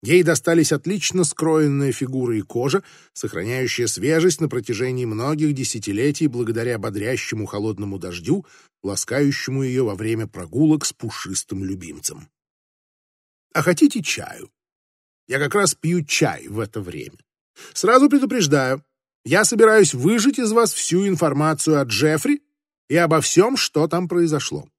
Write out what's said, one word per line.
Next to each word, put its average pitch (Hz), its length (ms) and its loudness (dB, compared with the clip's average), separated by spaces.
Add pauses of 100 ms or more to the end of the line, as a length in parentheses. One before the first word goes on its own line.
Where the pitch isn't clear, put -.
Ей 170 180 6
достались 165 480 2
отлично 170 540 -2
скроенная 147 640 0
фигура 123 460 -4
и 104 60 -2
кожа, 139 400 -2 (320)
сохраняющая 120 720 -4
свежесть 160 560 0
на 151 80 -2
протяжении 123 560 -4
многих 143 480 -2
десятилетий 131 720 -2
благодаря 117 520 -2
бодрящему 107 680 -6
холодному 104 520 -6
дождю, 90 460 -4 (380)
ласкающему 135 800 -2
её 127 240 0
во 101 80 -2
время 110 320 -4
прогулок 147 580 0
с - 80 -4
пушистым 98 720 -8
любимцем. 85 640 -10 (1300)
"А 165 80 0
хотите 233 400 4
чаю? - 480 -8 (760)
Я 131 120 -4
как 143 160 -2
раз 202 200 2
пью 165 300 -2
чай 110 440 -2
в 104 120 -8
это 107 220 -8
время. 82 340 -14 (560)
Сразу 254 380 6
предупреждаю, 156 760 2 (400)
я 190 220 4
собираюсь 214 480 6
выжать 208 440 2
из 226 140 0
вас 233 220 2
всю 190 340 0
информацию 151 720 2
о 135 40 2
Джеффри 151 580 0 (480)
и - 60 0
обо 160 260 4
всём, 226 340 4
что 156 320 0
там 175 180 -2
произошло. 165 640 -2 (100)